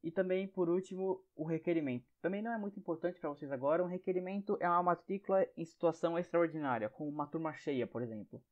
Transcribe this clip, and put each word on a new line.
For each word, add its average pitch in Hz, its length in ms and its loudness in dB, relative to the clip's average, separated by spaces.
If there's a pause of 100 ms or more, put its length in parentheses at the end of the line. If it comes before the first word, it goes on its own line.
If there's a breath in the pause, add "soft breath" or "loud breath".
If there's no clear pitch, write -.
E 165 80 -4
também, 190 380 0
por 180 220 0
último, 185 520 -2 (140)
o - 80 -6
requerimento. 160 600 -2 (160)
Também 196 200 -2
não 233 120 -4
é 226 40 -2
muito 202 220 -6
importante 175 400 -4
pra 156 100 -4
vocês 143 220 -8
agora. 143 320 2
Um 180 40 0
requerimento 185 760 -2
é 175 80 2
uma 175 140 6
matrícula 190 640 2 (120)
em 165 80 -4
situação 165 520 0
extraordinária, 156 720 2
como 151 200 -6
uma 147 180 -2
turma 160 260 -2
cheia, 131 320 0
por 117 160 -6
exemplo. 110 400 -8 (100)